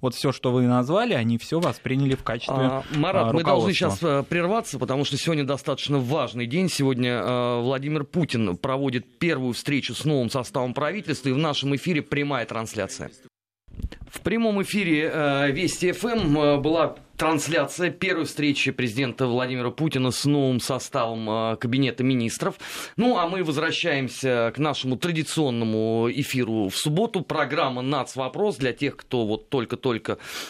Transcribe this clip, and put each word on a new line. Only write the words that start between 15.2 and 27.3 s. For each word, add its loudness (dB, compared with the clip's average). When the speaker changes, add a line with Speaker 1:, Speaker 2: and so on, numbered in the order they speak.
Speaker 2:
Вести 0
Ф -4
М, 2
э, 4
была 0
трансляция 0
первой -2
встречи 0
президента -2
Владимира 0
Путина 0
с -2
новым 4
составом, -2
э, 0
Кабинета 0
министров. 0
Ну, 4
а 0
мы -2
возвращаемся 0
к -10
нашему 0
традиционному 0
эфиру 0
в -4
субботу. 0
Программа 0